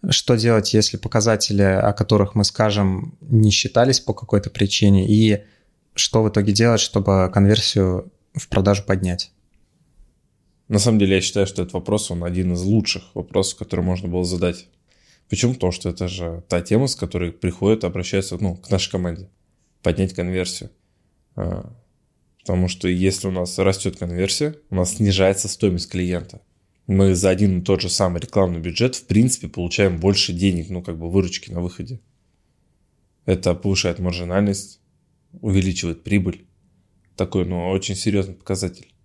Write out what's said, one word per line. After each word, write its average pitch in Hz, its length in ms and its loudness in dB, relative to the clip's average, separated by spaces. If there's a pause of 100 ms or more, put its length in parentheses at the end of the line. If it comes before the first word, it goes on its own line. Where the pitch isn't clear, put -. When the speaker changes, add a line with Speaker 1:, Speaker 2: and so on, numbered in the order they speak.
Speaker 1:
что - 260 2
делать, 110 380 2
если 107 240 2
показатели, 107 640 0
о 98 320 4
которых 101 420 2
мы 104 100 4
скажем, 101 760 0
не 110 300 4
считались 123 500 2
по - 140 -4
какой-то - 340 -2
причине, 98 580 4
и 107 380 4 (480)
что - 300 0
в 107 80 2
итоге 104 240 2
делать, 113 260 4
чтобы 98 500 2
конверсию 98 800 2 (220)
в - 160 -10
продажу 98 380 2
поднять. 92 440 -2 (1400)
Speaker 2:
На 107 100 0
самом 110 220 4
деле, 95 160 4
я 92 40 4
считаю, 98 260 0
что - 140 -8
этот 90 140 -6
вопрос, - 360 -2
он 85 140 -6
один 90 300 -2
из 87 80 -4
лучших 101 520 0
вопросов, - 440 -4
который 92 260 -4
можно 90 240 -4
было 90 160 -2
задать. 87 440 -4 (600)
Почему? 123 240 0
Потому 110 200 -2
что - 180 -6
это 87 180 -6
же 87 400 -8
та 87 140 -2
тема, 120 240 0
с 127 100 -4
которой 87 340 -6
приходят, 101 540 0
обращаются, 92 560 -4
ну, 90 160 -4
к - 140 -12
нашей 95 200 0
команде. 90 380 -6 (540)
Поднять 90 320 -2
конверсию. 90 560 -6 (680)
А, 92 340 -8 (680)
потому 90 300 -2
что 90 200 -4
если 95 400 0
у 95 40 -4
нас 90 260 -6
растет 95 380 0
конверсия, 95 600 -4 (140)
у 95 60 -4
нас 90 180 0
снижается 95 520 2
стоимость 90 440 -2
клиента. 90 500 -6 (460)
Мы 95 280 4
за 92 160 2
один 92 300 2
и - 20 -8
тот 92 180 0
же 101 80 -4
самый 87 320 0
рекламный 90 380 0
бюджет, 90 380 -2
в - 100 -14
принципе, 117 400 2
получаем 87 540 -2
больше 98 320 2
денег, 87 380 0
ну, 90 120 -8
как 85 160 -10
бы 82 100 -8
выручки 90 440 -2
на 87 80 -6
выходе. 107 400 -10 (1300)
Это 90 280 0
повышает 92 460 -2
маржинальность, 90 800 -2 (600)
увеличивает 92 640 -2
прибыль. 95 440 -2 (680)
Такой, 95 300 -2
ну, 87 240 -4
очень 95 260 -2
серьезный 95 400 -2
показатель. - 580 -8 (120)